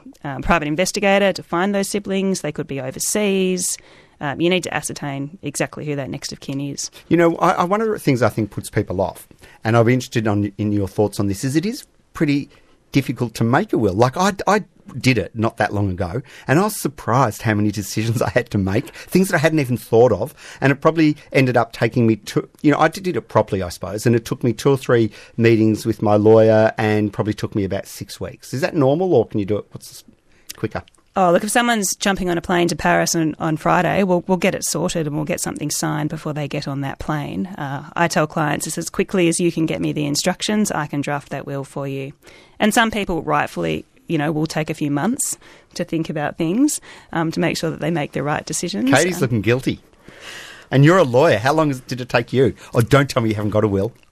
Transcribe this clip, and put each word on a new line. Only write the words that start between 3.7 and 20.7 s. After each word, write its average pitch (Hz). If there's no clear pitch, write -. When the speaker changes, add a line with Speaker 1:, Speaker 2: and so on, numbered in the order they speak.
Speaker 1:
Um, 143
you 170
need 180
to -
ascertain 143
exactly 143
who 147
that 131
next -
of 147
kin 139
is. 139
Speaker 2:
You 165
know, 170
I, 170
I, -
one 202
of 226
the -
things 127
I 113
think 110
puts -
people 95
off, -
and 110
I'll 117
be 117
interested 120
on, 104
in 104
your 101
thoughts 104
on 104
this, 95
is 135
it 160
is 240
pretty 143
difficult 127
to -
make 120
a -
will. 104
Like, 120
I, 190
I 190
did 120
it 90
not 110
that 104
long 101
ago, 92
and 135
I 196
was 214
surprised 123
how 110
many 104
decisions 107
I -
had 123
to 110
make, 98
things 190
that 180
I 160
hadn't 156
even 127
thought 156
of, 104
and 135